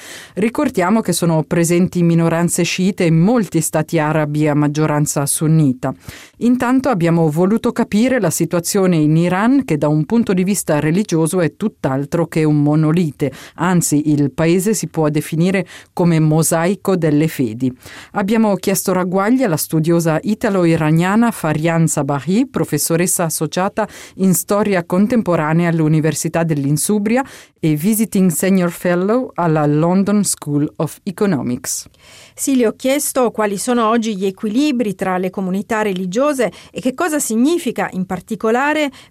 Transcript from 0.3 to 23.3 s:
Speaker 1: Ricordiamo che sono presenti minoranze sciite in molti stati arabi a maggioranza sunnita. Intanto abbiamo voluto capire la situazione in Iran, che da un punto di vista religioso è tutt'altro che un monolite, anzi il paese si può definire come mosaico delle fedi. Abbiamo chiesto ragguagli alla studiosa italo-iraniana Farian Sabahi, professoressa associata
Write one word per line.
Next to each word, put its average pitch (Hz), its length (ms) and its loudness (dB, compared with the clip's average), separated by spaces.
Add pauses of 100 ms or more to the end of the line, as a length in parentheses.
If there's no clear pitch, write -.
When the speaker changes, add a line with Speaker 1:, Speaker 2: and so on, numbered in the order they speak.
Speaker 1:
Ricordiamo 220 680 0
che 185 100 -2
sono 165 320 0
presenti 175 580 0
minoranze 170 600 2
sciite 185 400 -2
in 160 120 4
molti 180 440 2
stati 156 400 -2
arabi 151 480 0
a 147 60 0
maggioranza 147 720 0
sunnita. 147 720 0 (440)
Intanto 254 500 2
abbiamo 165 420 2
voluto 190 400 0
capire 233 480 0
la 214 120 0
situazione 175 640 0
in 156 200 2
Iran, 196 480 2
che 160 140 -2
da 151 80 0
un 156 180 2
punto 220 280 0
di 185 100 2
vista 180 380 -2
religioso 165 600 0
è 156 140 0
tutt'altro 160 720 -4
che 165 160 -2
un 151 180 4
monolite, 151 720 0 (220)
anzi 165 560 0
il 143 220 2
paese 175 420 0
si 165 140 -4
può 156 220 -2
definire 170 540 0 (280)
come 170 260 2
mosaico 165 800 2
delle 156 320 2
fedi. 123 440 -4 (420)
Abbiamo 208 420 0
chiesto 196 360 -2
ragguagli 196 520 0
alla 170 120 0
studiosa 160 640 0
italo-iraniana 185 1120 2
Farian 165 560 0
Sabahi, 151 640 -2
professoressa 170 720 -2
associata 180 640 -4 (300)